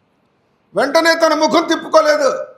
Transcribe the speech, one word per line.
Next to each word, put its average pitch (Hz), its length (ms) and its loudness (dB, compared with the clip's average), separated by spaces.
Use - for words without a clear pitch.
వెంటనే 320 400 0
తన 320 180 0
ముఖం 311 340 0
తిప్పుకోలేదు. 302 800 0